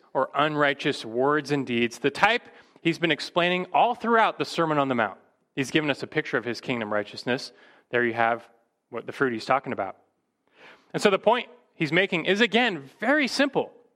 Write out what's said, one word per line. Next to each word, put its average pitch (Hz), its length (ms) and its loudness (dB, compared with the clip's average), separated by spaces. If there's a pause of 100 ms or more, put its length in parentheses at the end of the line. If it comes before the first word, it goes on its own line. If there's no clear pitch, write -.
(140)
or 135 200 0
unrighteous 147 680 0
words 139 480 0
and 139 140 0
deeds, 117 340 -2
the 139 120 0
type 214 320 2 (380)
he's 160 180 -2
been 165 120 0
explaining 180 640 0
all 220 220 4
throughout 220 420 2
the 147 80 -2
Sermon 156 320 0
on 139 100 2
the 131 80 0
Mount. 104 220 0 (380)
He's 135 160 -4
given 151 180 2
us 135 140 -2
a 120 40 -10
picture 151 300 -4
of 110 80 -2
his 139 160 -6
kingdom 113 320 -4
righteousness. 123 580 -4 (380)
There 123 160 0
you 117 80 -2
have 117 340 0 (440)
what 117 160 -10
the 123 40 -12
fruit 131 220 0
he's 110 120 -6
talking 135 280 0
about. 98 240 -6 (960)
And 160 80 -6
so 214 80 4
the 190 80 2
point 220 300 2 (260)
he's 151 180 -4
making 180 340 0
is, 196 160 2
again, 202 480 0 (100)
very 269 280 2
simple. 226 440 -2 (240)